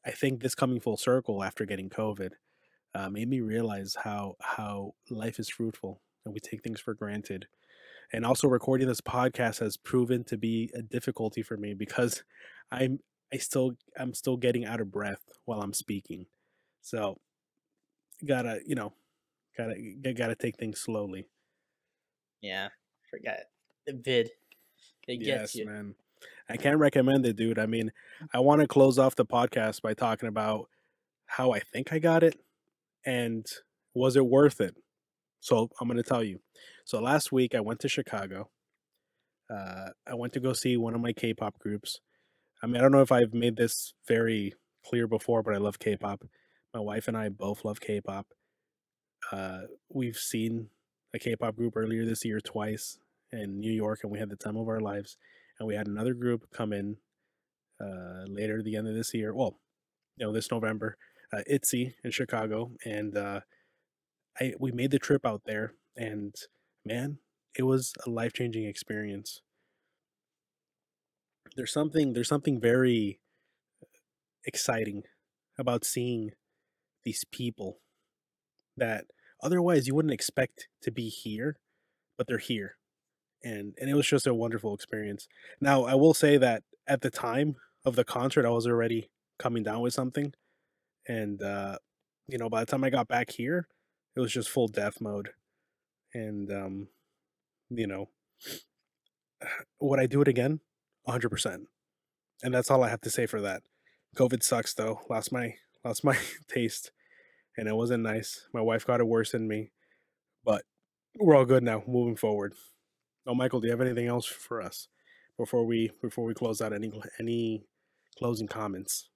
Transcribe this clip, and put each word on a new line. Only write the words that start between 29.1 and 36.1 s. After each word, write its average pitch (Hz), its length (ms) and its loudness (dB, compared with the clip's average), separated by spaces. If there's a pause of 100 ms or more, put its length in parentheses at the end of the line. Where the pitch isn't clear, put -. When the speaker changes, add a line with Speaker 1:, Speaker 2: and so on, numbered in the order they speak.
Speaker 1:
the 123 100 4
podcast 120 560 0
by 110 120 -2
talking 113 360 -2
about 107 400 -2 (580)
how 127 240 2
I 104 80 0
think - 340 -8
I 160 60 2
got 165 240 6
it 165 160 6 (640)
and 117 400 -2 (500)
was 127 200 4
it 135 120 8
worth 135 340 8
it? 92 140 -2 (640)
So 113 280 2 (120)
I'm 120 60 -2
gonna 120 160 0
tell 120 200 0